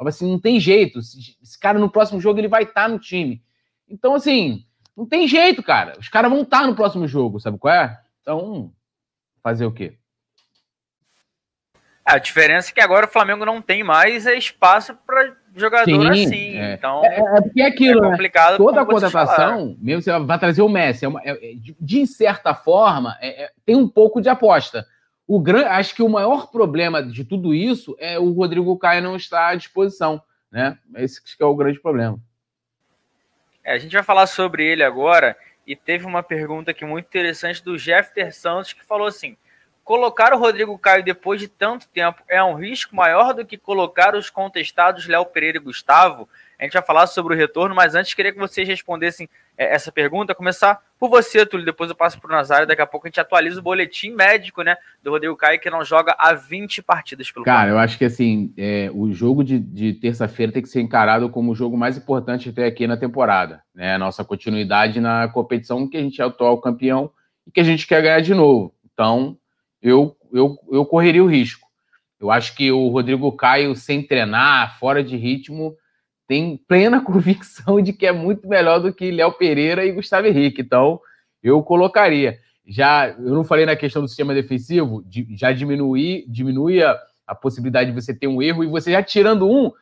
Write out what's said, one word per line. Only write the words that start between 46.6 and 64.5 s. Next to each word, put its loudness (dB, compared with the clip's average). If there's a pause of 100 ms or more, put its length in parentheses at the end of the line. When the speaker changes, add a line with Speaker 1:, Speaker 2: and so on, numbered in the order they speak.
Speaker 2:
gente -10
vai 0
falar 4
sobre -4
o 0
retorno, 0
mas 4
antes -2
queria -4
que -20
vocês -8
respondessem, -8 (260)
é, -2
essa -6
pergunta. -4
Começar 0 (160)
por -4
você, 4
Túlio, -8
depois -6
eu -12
passo -2
pro -18
Nazário, 2
daqui 0
a 2
pouco -14
a -12
gente -6
atualiza 0
o -16
boletim -6
médico, 0
né, 0 (260)
do -8
Rodrigo -4
Caio, 2
que -8
não -6
joga 0
há 4
vinte -10
partidas -6
pelo -12
Speaker 1:
Cara, 4
Speaker 2:
Flamengo. 2
Speaker 1:
eu 4
acho 0
que, -2
assim, -2
é, -6
o -4
jogo 0
de, -2
de -6
terça-feira -6
tem -4
que -12
ser -4
encarado 0
como -4
o -4
jogo -6
mais -2
importante -6
até -4
aqui -4
na -2
temporada, -2 (120)
né, -6
a -4
nossa -6
continuidade -2